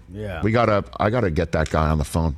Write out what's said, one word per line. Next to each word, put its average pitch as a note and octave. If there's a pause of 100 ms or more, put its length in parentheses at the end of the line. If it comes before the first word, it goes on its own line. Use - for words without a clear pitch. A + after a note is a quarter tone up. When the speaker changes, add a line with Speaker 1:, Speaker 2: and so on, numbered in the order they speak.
(140)
Speaker 1:
Yeah. G2
Speaker 2:
We A2
gotta, A2 (160)
I G2+
gotta A2
get D#2+
that D#2+
guy D#2
on D#2
the D2
phone. D#2+